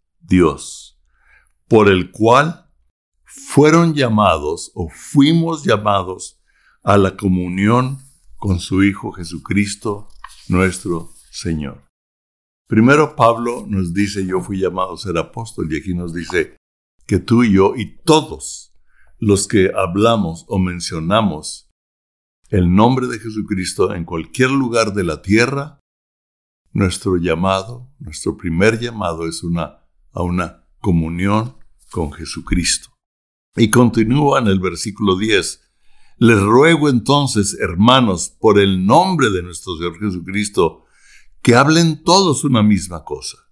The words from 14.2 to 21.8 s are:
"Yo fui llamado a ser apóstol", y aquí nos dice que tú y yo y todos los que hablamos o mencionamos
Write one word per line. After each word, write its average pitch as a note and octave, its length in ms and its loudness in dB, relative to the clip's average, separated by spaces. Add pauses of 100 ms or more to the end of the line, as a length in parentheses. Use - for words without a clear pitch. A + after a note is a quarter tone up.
"Yo F#2 140 -2
fui F#2 180 -8
llamado F#2 360 -4
a D#2+ 40 -14
ser F2+ 200 -6
apóstol", F#2 540 -8
y D#2 40 -2
aquí F2+ 180 -6
nos F2 180 -6
dice E2+ 440 -4 (500)
que G2 120 0
tú A#2 260 2
y A2 80 2
yo F#2+ 240 4
y G#2+ 280 -10
todos - 720 -2 (440)
los G2+ 280 2
que F#2+ 300 2
hablamos G2 720 -2
o G2+ 100 -4
mencionamos F2 1120 -4 (800)